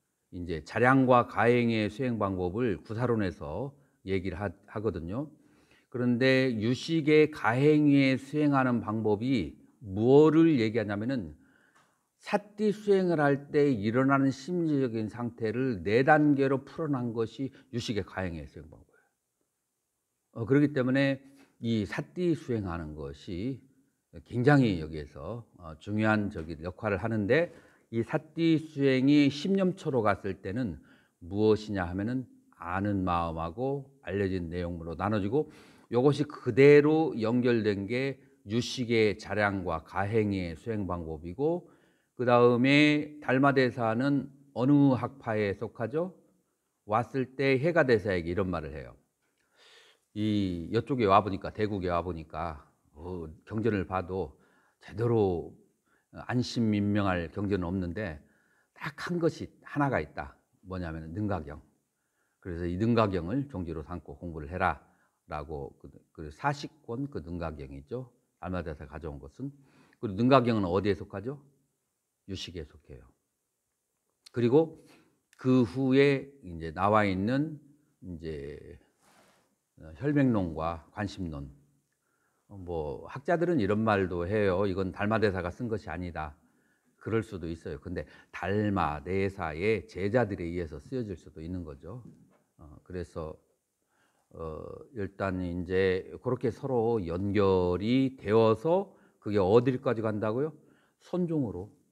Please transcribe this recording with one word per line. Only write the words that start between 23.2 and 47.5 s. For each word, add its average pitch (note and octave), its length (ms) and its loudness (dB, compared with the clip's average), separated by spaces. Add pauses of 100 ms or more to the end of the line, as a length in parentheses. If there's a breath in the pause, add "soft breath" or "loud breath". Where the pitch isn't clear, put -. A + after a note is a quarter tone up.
굉장히 A#2+ 560 4
여기에서, D#2 640 -10 (120)
어, D#2+ 200 -16
중요한 G#2+ 520 0
저기 E2 320 -8
역할을 F#2+ 360 -4
하는데, A2+ 560 0 (360 loud breath)
이 A2+ 120 -2
사띠 D#3+ 560 0
수행이 C#3 720 4
십념처로 F3 720 0
갔을 G2 400 -2
때는 G2+ 380 -6 (400 soft breath)
무엇이냐 G#2 640 0
하면은, G#2+ 420 -4 (300)
아는 F#2+ 480 -2
마음하고 F2 960 -4
알려진 F#2 460 -2
내용으로 E2+ 480 -6
나눠지고, G#2 560 -2 (400 loud breath)
요것이 C#3 320 2
그대로 D3 960 6
연결된 A2 640 2
게 C3 340 -4 (260 soft breath)
유식의 A2+ 720 0
자량과 G2 640 -2
가행의 G2 720 -2
수행 G#2+ 300 -6
방법이고, F2 840 -6 (460 soft breath)
그 B2+ 80 -4
다음에 B2+ 960 4
달마대사는 C3 1080 2 (240)
어느 B2+ 180 2 (220)
학파에 G#2+ 580 -2
속하죠? B2 640 -6 (720)
왔을 A#2+ 500 -2
때 C3+ 220 2